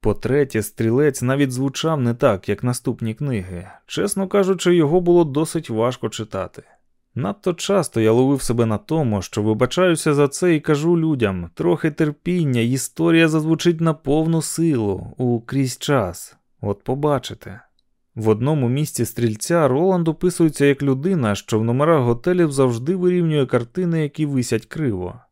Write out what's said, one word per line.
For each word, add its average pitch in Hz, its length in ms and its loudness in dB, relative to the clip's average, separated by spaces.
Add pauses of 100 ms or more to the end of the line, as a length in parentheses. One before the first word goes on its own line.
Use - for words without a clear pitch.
По-третє, 117 600 0
«Стрілець» 123 600 0
навіть 131 300 0
звучав 139 480 -2
не 120 140 0
так, 117 340 0
як 104 160 -4
наступні 120 500 -4
книги. 98 540 -8 (180)
Чесно 196 420 -4
кажучи, 185 460 2
його 165 260 4
було 175 240 4
досить 156 460 -4
важко 117 380 -2
читати. 98 540 -8 (520)
Надто 185 400 -4
часто 175 460 -2
я 110 120 4
ловив 131 300 2
себе 120 240 0
на 107 120 -2
тому, 120 440 -2
що - 200 -4
вибачаюся 147 720 2
за 143 140 4
це 175 260 0
і 151 60 0
кажу 160 380 2
людям: 107 560 -2
«Трохи 165 360 0
терпіння, 151 720 0
історія 160 680 2
зазвучить 160 520 0
на 160 140 2
повну 160 480 0
силу, 117 760 -2
у 120 220 0
крізь 131 380 -4
час. 107 580 -2 (240)
От 101 240 -6
побачите». 131 760 -4 (540)
В 110 140 -2
одному 123 400 0
місці 131 360 -2
«Стрільця» 120 640 0
Роланд 165 400 2
описується 160 580 2
як 143 160 2
людина, 139 520 0
що - 240 -2
в 110 60 2
номерах 139 380 2
готелів 160 500 0
завжди 131 440 0
вирівнює 170 500 0
картини, 165 560 -2
які 151 240 -4
висять 123 400 -2
криво. 107 480 -6 (180)